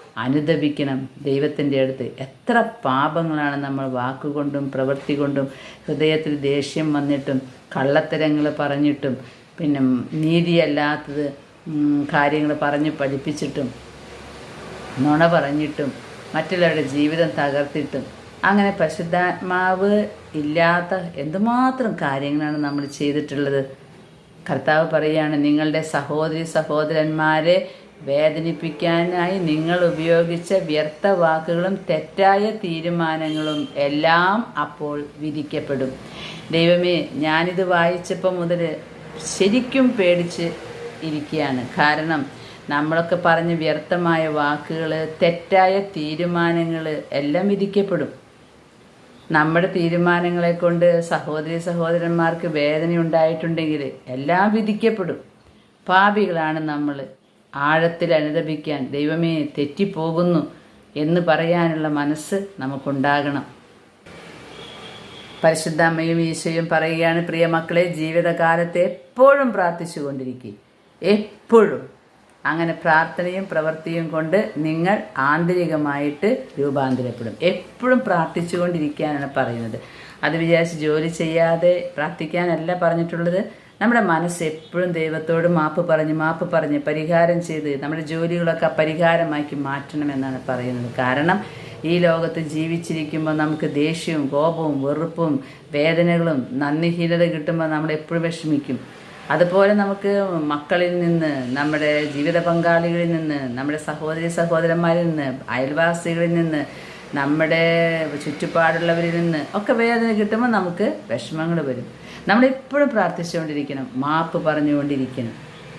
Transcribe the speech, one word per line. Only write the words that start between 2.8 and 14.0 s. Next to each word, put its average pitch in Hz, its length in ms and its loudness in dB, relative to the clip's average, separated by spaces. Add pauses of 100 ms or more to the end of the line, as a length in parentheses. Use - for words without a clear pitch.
പാപങ്ങളാണ് 151 720 0
നമ്മൾ 139 300 -4
വാക്കുകൊണ്ടും 139 840 -4
പ്രവൃത്തി 139 440 -2
കൊണ്ടും 139 340 0 (380)
ഹൃദയത്തിൽ 156 540 0
ദേഷ്യം 143 520 0
വന്നിട്ടും 143 500 0 (340)
കള്ളത്തരങ്ങൾ 151 840 2
പറഞ്ഞിട്ടും 143 580 0 (420)
പിന്നെ 147 220 0 (360)
നീതിയല്ലാത്തത്, 151 1160 2 (340)
ഉം, 147 460 0
കാര്യങ്ങൾ 151 500 2
പറഞ്ഞ് 147 280 0
പഠിപ്പിച്ചിട്ടും 139 840 -4 (1300)